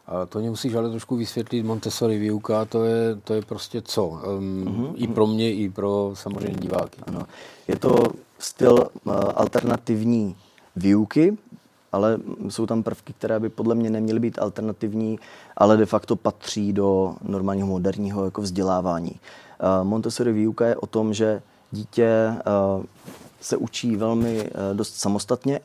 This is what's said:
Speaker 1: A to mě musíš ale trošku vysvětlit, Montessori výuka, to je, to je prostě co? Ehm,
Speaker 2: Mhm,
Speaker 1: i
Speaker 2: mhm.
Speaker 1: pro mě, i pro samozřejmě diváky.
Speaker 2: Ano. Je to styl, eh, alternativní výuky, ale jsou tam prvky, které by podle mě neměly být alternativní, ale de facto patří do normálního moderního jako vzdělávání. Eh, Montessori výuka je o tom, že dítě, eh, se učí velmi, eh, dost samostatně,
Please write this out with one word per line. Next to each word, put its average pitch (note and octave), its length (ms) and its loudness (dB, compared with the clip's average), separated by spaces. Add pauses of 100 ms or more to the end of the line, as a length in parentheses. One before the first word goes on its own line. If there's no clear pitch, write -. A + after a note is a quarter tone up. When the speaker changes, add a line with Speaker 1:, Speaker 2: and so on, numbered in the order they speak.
Speaker 1:
A F2+ 180 -4
to G#2+ 140 -8
mě A2+ 100 -2
musíš A2+ 260 -4
ale A#2 140 0
trošku A#2 260 -6
vysvětlit, A#2 480 -4
Montessori A2 540 -2
výuka, G#2+ 480 0
to A2+ 180 0
je, A2+ 400 0
to A2 100 -4
je G#2+ 80 0
prostě G#2+ 400 -8
co? E2 420 -2
Ehm, F#2+ 420 -4
Speaker 2:
Mhm, A#2 300 -4
Speaker 1:
i B2 120 -4
Speaker 2:
mhm. A2+ 60 -2
Speaker 1:
pro G#2+ 140 6
mě, A2 260 2
i G2+ 160 -2
pro G2+ 440 0
samozřejmě G2 480 -6
diváky. F2+ 360 -4 (100)
Speaker 2:
Ano. F2+ 140 -6 (460)
Je G2+ 120 0
to B2 240 6 (360)
styl, B2 380 2 (300)
eh, G2+ 40 -2 (240)
alternativní A2+ 1000 0 (400)
výuky, G#2+ 640 4 (540)
ale G#2+ 260 2 (320)
jsou A2 160 -4
tam A2+ 180 0
prvky, - 300 -8
které A2+ 260 -2
by A2 100 -2
podle A2+ 260 0
mě A2+ 140 0
neměly A2 300 0
být A#2 200 -2
alternativní, G#2+ 800 -4 (380)
ale G#2+ 200 8
de G#2+ 80 6
facto G#2+ 300 0
patří G2+ 580 -2
do F#2+ 480 2
normálního G2 460 -2
moderního G2 580 -2
jako F#2+ 160 -4
vzdělávání. F2+ 800 0
Eh, - 640 -2
Montessori A2+ 480 0
výuka A2 360 2
je A#2 80 2
o - 120 -4
tom, A2 260 0
že G#2+ 280 2 (300)
dítě, A2 360 0 (300)
eh, G2 480 0 (560)
se - 160 -2
učí A#2 380 -2
velmi, A2+ 500 0
eh, G2 280 -4
dost G#2 220 -4
samostatně, B2 680 0